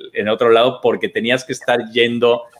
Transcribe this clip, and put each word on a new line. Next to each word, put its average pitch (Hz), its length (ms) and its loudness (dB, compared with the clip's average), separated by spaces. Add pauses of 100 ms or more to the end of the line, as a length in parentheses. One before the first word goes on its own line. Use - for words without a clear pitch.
(140)
en 107 140 -4
otro 113 220 2
lado 117 300 4
porque 107 280 -2
tenías 120 360 -2
que - 80 -12
estar 120 380 -4
yendo 117 520 2 (180)